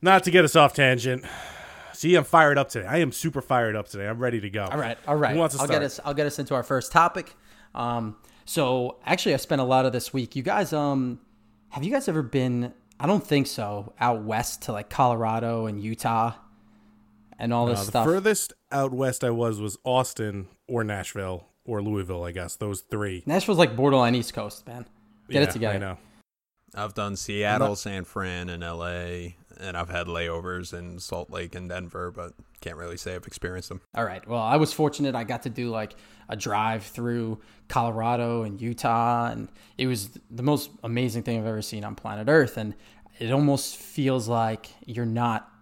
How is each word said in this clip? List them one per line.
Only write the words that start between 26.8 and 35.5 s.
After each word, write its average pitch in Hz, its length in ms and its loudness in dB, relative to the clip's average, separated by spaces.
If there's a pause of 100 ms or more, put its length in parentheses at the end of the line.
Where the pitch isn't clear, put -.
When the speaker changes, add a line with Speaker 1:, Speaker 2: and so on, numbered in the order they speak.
Speaker 3:
done 101 220 -4
Seattle, 104 520 0
Speaker 1:
Not 104 100 -4
Speaker 3:
San 98 260 -8
Fran, 90 440 -6
and 87 160 -10
L 85 220 -8
A, 87 500 -8 (240)
and 90 160 -10
I've 87 140 -6
had 87 160 -4
layovers 85 680 -6
in 87 240 -12
Salt 87 300 -10
Lake 87 260 -10
and 90 120 -10
Denver, 90 440 -10
but 87 200 -12 (280)
can't 85 160 -12
really 85 200 -12
say 92 200 -10
I've 90 100 -12
experienced 90 420 -10
them. 92 120 -12 (140)
Speaker 2:
All 117 100 0
right. 95 220 -8
Well, 117 140 -2
I 113 160 4
was 156 160 4
fortunate. 143 440 0
I 117 80 -4
got 117 180 -6
to 131 80 -6